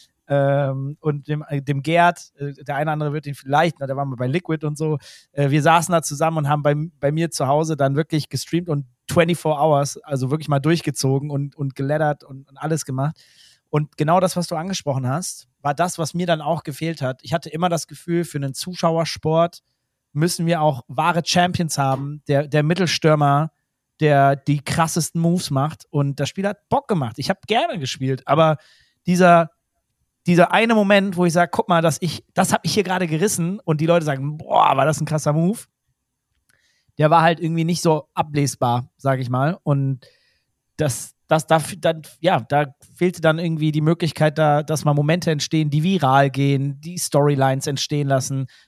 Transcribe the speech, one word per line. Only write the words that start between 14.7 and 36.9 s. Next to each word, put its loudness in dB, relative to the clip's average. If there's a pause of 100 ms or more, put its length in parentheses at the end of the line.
hast, -8 (120)
war -2
das, -2
was -4
mir -4
dann 0
auch -4
gefehlt -8
hat. -6
Ich -12
hatte -4
immer -2
das -4
Gefühl, -4
für -8
einen -6
Zuschauersport -2 (520)
müssen -2
wir 0
auch 0
wahre -2
Champions 0
haben, -4
der, 0
der 0
Mittelstürmer, 2 (480)
der 4
die -2
krassesten -2
Moves 0
macht. -4
Und -2
das -4
Spiel -6
hat -8
Bock 0
gemacht. -4
Ich -4
hab -6
gerne -2
gespielt, -6
aber 4 (480)
dieser, 6 (720)
dieser 6
eine 4
Moment, 2
wo 2
ich 2
sag, 2
„Guck -2
mal, 2
dass 2
ich, -4
das 0
hab 2
ich -2
hier 2
gerade -2
gerissen“, -2
und -2
die -2
Leute 4
sagen, -4
„Boah, 2
war 4
das 0
ein -4
krasser -2
Move“, 0 (1400)